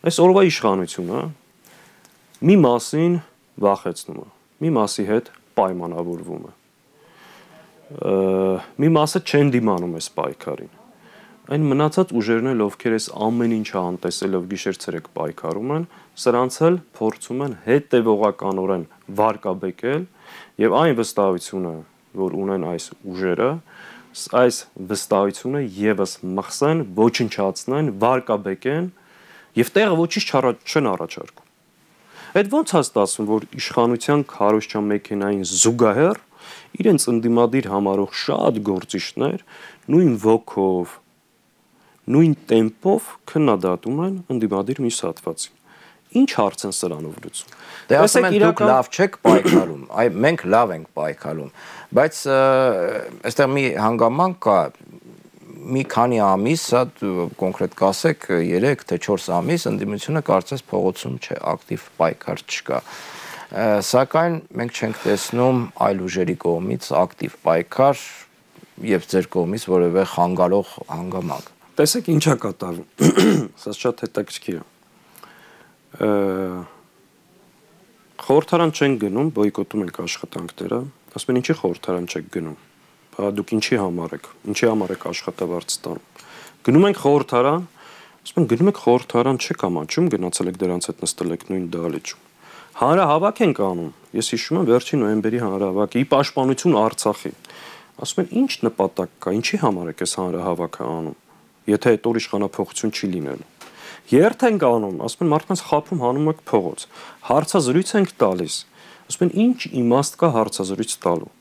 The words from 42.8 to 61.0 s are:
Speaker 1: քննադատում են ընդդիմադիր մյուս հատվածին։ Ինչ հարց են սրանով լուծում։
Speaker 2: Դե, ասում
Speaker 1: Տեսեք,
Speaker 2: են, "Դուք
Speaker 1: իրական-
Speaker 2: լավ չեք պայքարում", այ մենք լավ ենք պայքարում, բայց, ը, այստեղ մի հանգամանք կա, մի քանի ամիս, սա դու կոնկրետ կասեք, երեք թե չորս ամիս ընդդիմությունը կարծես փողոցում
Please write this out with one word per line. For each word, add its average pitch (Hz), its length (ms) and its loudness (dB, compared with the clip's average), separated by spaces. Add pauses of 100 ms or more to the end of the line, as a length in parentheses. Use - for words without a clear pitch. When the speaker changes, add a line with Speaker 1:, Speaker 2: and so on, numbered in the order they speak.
Speaker 1:
քննադատում 117 760 0
են 190 240 -2
ընդդիմադիր 113 580 -2
մյուս 117 180 -2
հատվածին։ - 600 -8 (520)
Ինչ 262 180 4
հարց - 340 -2
են 95 100 -6
սրանով 78 420 -6
լուծում։ - 380 -16 (260)
Speaker 2:
Դե, - 160 2
ասում 151 80 6
Speaker 1:
Տեսեք, 220 220 4
Speaker 2:
են, 185 80 2
"Դուք 202 60 4
Speaker 1:
իրական- 208 300 4
Speaker 2:
լավ 254 180 4
չեք 196 280 0
պայքարում", 92 760 4
այ 117 220 0
մենք 135 320 0
լավ 110 260 4
ենք 80 200 -8
պայքարում, 76 600 -6 (380)
բայց, 156 340 2
ը, 135 200 2 (800)
այստեղ 131 300 2
մի 139 140 0 (100)
հանգամանք 117 640 2
կա, 98 220 4 (1040)
մի 131 220 -2
քանի 120 360 2
ամիս, 104 420 2
սա 120 280 2
դու 90 420 -4
կոնկրետ 92 420 -4
կասեք, 101 540 0 (120)
երեք 92 420 0
թե - 160 -4
չորս 98 320 -2
ամիս 92 340 0
ընդդիմությունը 104 580 -4
կարծես 95 420 -2
փողոցում - 520 -4